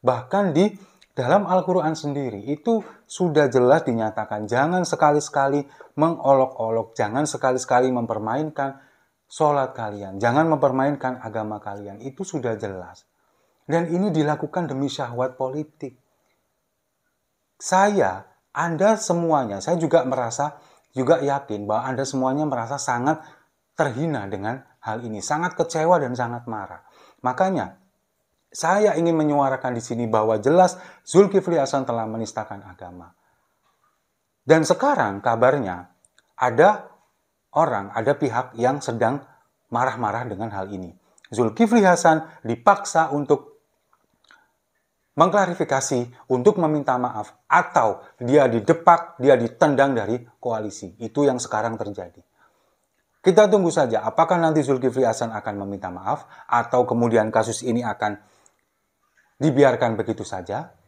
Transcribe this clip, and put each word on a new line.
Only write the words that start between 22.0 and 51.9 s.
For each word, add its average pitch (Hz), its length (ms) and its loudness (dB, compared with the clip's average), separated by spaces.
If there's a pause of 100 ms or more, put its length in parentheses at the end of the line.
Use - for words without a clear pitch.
semuanya 135 400 -2
merasa 131 320 -6
sangat 135 480 -4 (520)
terhina 139 480 -2
dengan 107 400 -8 (160)
hal 113 240 -8
ini, 107 160 -10
sangat 170 320 -4
kecewa 165 480 0
dan 123 160 -6
sangat 120 320 -8
marah. 98 320 -12 (400)
Makanya, 143 560 -2 (720)
saya 190 480 0
ingin 170 160 2
menyuarakan 139 640 0
di 117 80 -8
sini 120 240 -4
bahwa 110 320 2
jelas 175 400 4 (240)
Zulkifli 185 560 4
Hasan 135 240 -2
telah 117 240 -4
menistakan 107 560 -10
agama. 90 480 -20 (1300)
Dan 160 240 4
sekarang 156 560 0
kabarnya 113 720 0 (480)
ada 127 480 2 (640)
orang, 117 400 -2
ada 127 240 0
pihak 123 400 -4
yang 127 240 -2
sedang 120 400 -2 (480)
marah-marah 117 560 -4
dengan 107 320 -8
hal 95 160 -10
ini. 92 240 -14 (320)
Zulkifli 196 560 2
Hasan 170 400 4 (240)
dipaksa 160 640 2
untuk - 480 -2 (1600)
mengklarifikasi, 156 1120 0
untuk 127 320 4
meminta 143 320 -2
maaf, 123 480 -8
atau 131 560 2 (240)
dia 135 240 4
didepak, 117 720 2
dia 131 160 6
ditendang 135 560 2
dari 117 320 -4 (160)
koalisi. 107 560 -8
Itu 127 320 0
yang 127 80 0
sekarang 113 400 -4
terjadi. 101 480 -12 (1040)